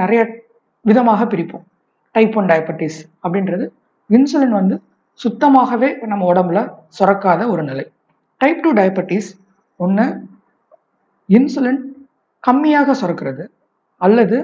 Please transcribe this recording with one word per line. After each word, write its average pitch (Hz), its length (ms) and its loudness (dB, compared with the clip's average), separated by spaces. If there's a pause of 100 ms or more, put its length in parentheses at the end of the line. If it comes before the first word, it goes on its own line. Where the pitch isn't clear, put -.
நிறைய 214 200 0 (640)
விதமாக 226 400 2
பிரிப்போம். 170 380 -6 (520)
டைப் 220 220 2
ஒன் 196 120 -2
டயபெட்டிஸ் 160 480 -2 (240)
அப்படின்றது 185 440 -4 (440)
இன்சுலின் 269 480 2
வந்து 190 180 0 (440)
சுத்தமாகவே 247 680 2 (220)
நம்ம 196 160 -2
உடம்புல 180 320 2 (380)
சுரக்காத 190 520 0
ஒரு 165 140 -2
நிலை. 135 220 -8 (560)
டைப் 320 220 0
டூ 320 100 2
டயபெட்டிஸ் 190 560 0 (500)
ஒண்ணு 196 260 0 (1200)
இன்சுலின் 262 520 2 (640)
கம்மியாக 285 580 2
சுரக்கிறது, 156 440 -6 (560)
அல்லது 214 420 2